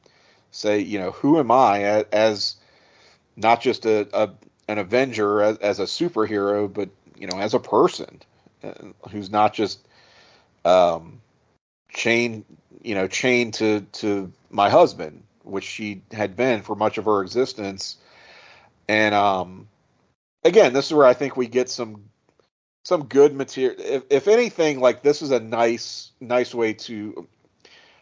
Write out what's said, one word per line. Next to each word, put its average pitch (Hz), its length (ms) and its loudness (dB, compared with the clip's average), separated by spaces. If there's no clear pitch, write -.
say, 104 300 -2
you 101 180 -6
know, 90 140 -6
"Who 151 260 2
am 120 120 0
I 120 280 6
a-, 104 340 0
as 107 440 0
not 110 240 2
just 117 260 -2
a, 107 260 2
a, 101 180 0
an 107 100 -6
Avenger, 107 640 0
as, 107 160 2
as 101 220 -2
a 95 40 -4
superhero, 104 880 -2
but, 98 160 -6
you - 100 -16
know, 92 120 -8
as 110 160 -2
a 117 60 0
person, - 600 -2
uh, 101 80 -14
who's 98 200 -12
not 107 240 2
just, - 320 -6
um, 85 560 2
chained, 113 540 -4
you 110 140 -8
know, 95 100 -2
chained 120 480 -2
to, 107 280 0
to 101 400 -6
my 101 200 0
husband," 123 520 2
which 98 220 -10
she 104 460 -12
had 104 260 -6
been 120 260 0
for 107 120 -10
much 107 240 -2
of 98 60 -6
her 104 180 2
existence. 98 760 -6
And, 107 260 2
um, 95 540 0
again, 170 300 6
this 135 140 0
is 160 80 -4
where 143 120 8
I 123 80 10
think 135 220 -6
we 127 120 -2
get 123 200 -2
some, 107 360 -12
some 165 200 -2
good 135 300 4
material. 131 440 -4
If, 123 320 -6
if 143 180 2
anything, 175 520 2
like, 127 220 2
this 147 200 2
is 143 100 -4
a 123 80 4
nice, 117 720 -4
nice 123 340 -2
way 113 200 -2
to, 104 540 -14